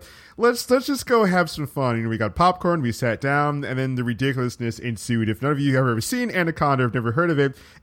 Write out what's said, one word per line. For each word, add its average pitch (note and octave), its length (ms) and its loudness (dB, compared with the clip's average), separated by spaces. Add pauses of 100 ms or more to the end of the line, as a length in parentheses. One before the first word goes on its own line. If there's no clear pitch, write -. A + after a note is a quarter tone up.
(380)
let's, A#3 320 2
let's B3+ 180 4
just C#4 200 -4
go A#3 180 4
have F3+ 260 2
some D3+ 160 -6
fun." B2+ 300 0
You A2+ 60 -2
know, A2+ 60 -2
we A2+ 80 -2
got G#2+ 180 -2
popcorn, F3 460 2
we A#2+ 100 0
sat A2+ 300 -2
down, C#3+ 420 0
and B2+ 140 -4
then C3 160 -2
the B2 100 -2
ridiculousness B2 760 -2
ensued. A#2 500 -2
If A2 140 -4
none C#3+ 80 0
of C#3 80 0
you C#3 160 2
have C3 120 4
ever A2+ 140 0
seen B2 300 -4
Anaconda, D#3 540 0
have A2+ 100 -2
never A#2+ 160 0
heard E3 180 0
of D3+ 80 0
it, C#3 180 0 (280)